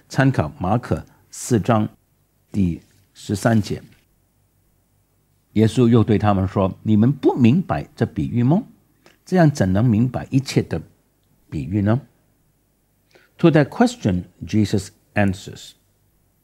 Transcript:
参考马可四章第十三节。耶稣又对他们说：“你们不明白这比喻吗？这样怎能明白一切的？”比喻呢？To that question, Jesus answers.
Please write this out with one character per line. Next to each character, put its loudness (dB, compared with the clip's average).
参 0
考 -2
马 -2
可 -6
四 -2
章 0
第 -4
十 -8
三 0
节。 -8
耶 4
稣 2
又 6
对 2
他 2
们 0
说： -4
“你 0
们 4
不 0
明 4
白 -6
这 -2
比 -6
喻 -2
吗？ 2
这 -4
样 6
怎 0
能 2
明 2
白 -8
一 0
切 -2
的？” -8
比 -8
喻 -2
呢？ 2
To 4
that 4
question, -2
Jesus -2
answers. -4